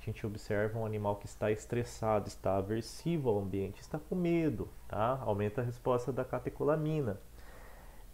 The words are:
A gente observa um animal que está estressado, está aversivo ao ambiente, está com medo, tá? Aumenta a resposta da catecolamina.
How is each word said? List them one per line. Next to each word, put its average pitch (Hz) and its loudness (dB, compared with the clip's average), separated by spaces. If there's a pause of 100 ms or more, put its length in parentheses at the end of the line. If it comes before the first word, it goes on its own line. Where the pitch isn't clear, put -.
A - -10
gente 113 -4
observa 107 0
um 110 0
animal 104 0
que - -10
está - 2
estressado, 110 2
está - 0
aversivo 117 0
ao 104 6
ambiente, 98 -2
está - -6
com - -6
medo, 165 4 (200)
tá? 117 2
Aumenta 104 2
a 123 2
resposta 123 0
da 127 0
catecolamina. 139 0 (920)